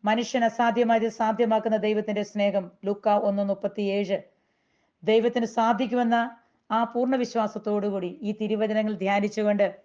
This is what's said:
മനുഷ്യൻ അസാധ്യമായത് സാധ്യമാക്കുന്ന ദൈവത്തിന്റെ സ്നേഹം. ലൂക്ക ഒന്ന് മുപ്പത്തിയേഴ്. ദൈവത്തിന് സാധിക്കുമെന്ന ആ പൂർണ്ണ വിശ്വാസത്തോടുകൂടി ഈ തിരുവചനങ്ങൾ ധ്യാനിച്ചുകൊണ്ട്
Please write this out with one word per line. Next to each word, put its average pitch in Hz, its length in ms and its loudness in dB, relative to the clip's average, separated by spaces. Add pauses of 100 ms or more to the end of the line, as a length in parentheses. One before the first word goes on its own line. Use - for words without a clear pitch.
മനുഷ്യൻ 233 400 0
അസാധ്യമായത് 226 640 2
സാധ്യമാക്കുന്ന 220 680 0
ദൈവത്തിന്റെ 208 460 -2
സ്നേഹം. 202 480 -2 (140)
ലൂക്ക 202 240 -2
ഒന്ന് 202 340 2
മുപ്പത്തിയേഴ്. 196 760 -2 (840)
ദൈവത്തിന് 226 420 2
സാധിക്കുമെന്ന 233 920 0 (340)
ആ 226 120 2
പൂർണ്ണ 247 320 -2
വിശ്വാസത്തോടുകൂടി 208 1040 -2
ഈ 214 100 -4
തിരുവചനങ്ങൾ 214 600 -2
ധ്യാനിച്ചുകൊണ്ട് 202 920 0